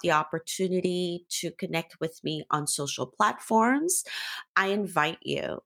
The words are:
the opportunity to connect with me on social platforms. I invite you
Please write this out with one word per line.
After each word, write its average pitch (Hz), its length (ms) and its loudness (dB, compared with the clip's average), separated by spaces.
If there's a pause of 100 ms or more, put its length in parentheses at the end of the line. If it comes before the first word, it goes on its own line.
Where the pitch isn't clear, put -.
the 170 80 2
opportunity 175 1120 0 (160)
to 165 120 -4
connect 165 480 -6
with 160 240 -6
me 151 260 -4
on 147 160 0
social 139 400 -2
platforms. 233 1000 2 (520)
I 190 120 4
invite 170 540 2
you - 440 -4